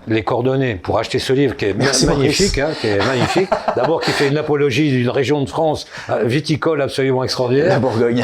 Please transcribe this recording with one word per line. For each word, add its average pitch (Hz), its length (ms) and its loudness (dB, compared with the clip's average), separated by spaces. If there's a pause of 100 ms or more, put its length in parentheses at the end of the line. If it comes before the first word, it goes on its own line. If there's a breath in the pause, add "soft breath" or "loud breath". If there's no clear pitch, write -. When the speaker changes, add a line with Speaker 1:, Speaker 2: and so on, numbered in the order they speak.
Speaker 1:
les 110 160 0
coordonnées 127 520 0
pour 95 240 -2
acheter 113 200 -2
ce - 120 -2
livre 131 240 2
qui - 100 -4
est 98 80 0
ma-, 113 120 0
Speaker 2:
Merci, 135 220 2
Maurice. 151 120 2
Speaker 1:
magnifique, 147 380 2
hein, 143 120 0 (120)
qui 117 60 -2
est 101 100 0
magnifique. 123 500 0 (140)
Speaker 2:
<laughs> - 160 -4
Speaker 1:
D'abord, 147 240 0
qui - 100 -2
fait 147 160 0
une 139 100 0
apologie 147 540 0
d'une 123 180 2
région 139 320 0
de 127 80 -2
France, 151 360 -2 (240 loud breath)
euh, - 160 0
viticole 147 560 0
absolument 131 420 0
extraordinaire. 131 460 0
Speaker 2:
La 139 100 2
Bourgogne. 120 440 2